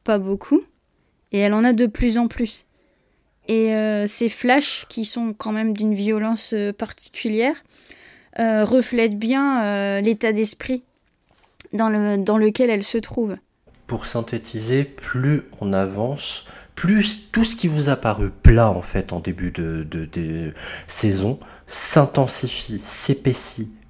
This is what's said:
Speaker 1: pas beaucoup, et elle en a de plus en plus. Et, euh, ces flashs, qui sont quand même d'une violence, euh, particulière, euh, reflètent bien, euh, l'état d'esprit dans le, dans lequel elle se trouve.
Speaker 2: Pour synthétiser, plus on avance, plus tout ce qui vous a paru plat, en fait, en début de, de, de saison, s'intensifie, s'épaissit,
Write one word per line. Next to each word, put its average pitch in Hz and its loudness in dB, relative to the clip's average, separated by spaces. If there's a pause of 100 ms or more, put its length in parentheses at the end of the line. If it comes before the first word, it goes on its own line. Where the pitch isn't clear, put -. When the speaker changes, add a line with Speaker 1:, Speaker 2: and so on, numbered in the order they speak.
Speaker 1:
pas 214 0
beaucoup, 196 0 (720)
et 202 0
elle 202 4
en 220 4
a 247 6
de 233 4
plus 226 0
en 240 2
plus. - -8 (840)
Et, 220 2
euh, 214 0
ces 233 -2
flashs, 254 0
qui 226 -6
sont 233 -4
quand 214 -8
même 220 0
d'une 214 0
violence, 214 -2
euh, 208 -2
particulière, 220 -4 (840)
euh, 220 2
reflètent 226 2
bien, 262 0
euh, 202 0
l'état 220 2
d'esprit 220 -2 (880)
dans 220 0
le, 208 2
dans 202 2
lequel 214 4
elle 202 0
se - -4
trouve. 214 -4 (500)
Speaker 2:
Pour 117 -6
synthétiser, 117 -2
plus 139 -2 (180)
on 101 0
avance, 101 -2 (300)
plus 208 0
tout 226 2
ce 226 -4
qui 180 0
vous 151 2
a 135 4
paru 104 0
plat, 113 8
en 90 0
fait, - -4
en 87 -4
début 87 -6
de, 80 -6
de, 82 -6
de 80 -6 (340)
saison, 104 0 (280)
s'intensifie, - 0
s'épaissit, - -4 (200)